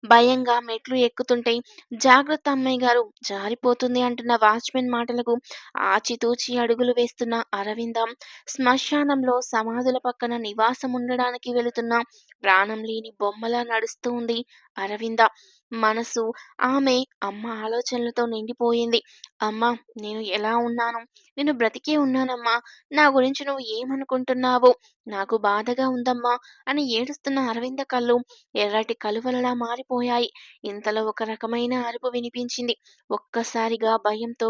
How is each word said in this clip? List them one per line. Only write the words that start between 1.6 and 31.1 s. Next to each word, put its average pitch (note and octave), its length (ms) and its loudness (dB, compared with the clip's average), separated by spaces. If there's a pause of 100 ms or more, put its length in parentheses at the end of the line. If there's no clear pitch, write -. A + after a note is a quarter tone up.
"జాగ్రత్త C4+ 560 4
అమ్మాయి C4 300 0
గారు, A#3+ 240 4 (220)
జారిపోతుంది" A#3+ 800 0
అంటున్న A#3+ 320 -2
వాచ్‌మెన్ A#3 540 2
మాటలకు A#3+ 460 -2 (500)
ఆచితూచి A#3 720 0
అడుగులు A#3+ 380 2
వేస్తున్న A#3+ 380 -2 (200)
అరవిందం, A3+ 560 -4 (380)
శ్మశానంలో C4 920 2
సమాధుల B3 640 -2
పక్కన A#3+ 320 -4
నివాసం A3+ 580 0
ఉండడానికి B3 600 -4
వెళుతున్న A#3 400 -2 (480)
ప్రాణం G3+ 420 4
లేని A3 340 -8
బొమ్మలా A3 440 -2
నడుస్తూ A3+ 500 -4
ఉంది A#3 260 -4 (380)
అరవింద. A3 460 -2 (500)
మనసు A3+ 500 0 (420)
ఆమె C4+ 300 2 (280)
అమ్మ G3+ 220 -8 (140)
ఆలోచనలతో A#3+ 680 -4
నిండిపోయింది. A#3 720 0 (400)
"అమ్మ, G#3+ 220 -2 (340)
నేను G#3+ 320 -8
ఎలా G#3 280 -2
ఉన్నాను, A#3 440 -2 (360)
నేను D4 160 0
బ్రతికే A#3+ 440 0
ఉన్నానమ్మా, B3+ 580 0 (380)
నా D4+ 160 4
గురించి C4+ 360 2
నువ్వు C#4 260 -4
ఏమనుకుంటున్నావో B3+ 1000 2 (360)
నాకు G3+ 320 -4
బాధగా A3 500 0
ఉందమ్మా" B3 460 0 (320)
అని D4 160 0 (100)
ఏడుస్తున్న C4+ 460 -2 (100)
అరవింద B3+ 400 -6
కళ్ళు A#3+ 280 2 (380)
ఎర్రటి G#3+ 400 0
కలువలలా B3 600 -2
మారిపోయాయి. A#3+ 720 -2 (360)
ఇంతలో G#3+ 400 -4
ఒక A3 180 -4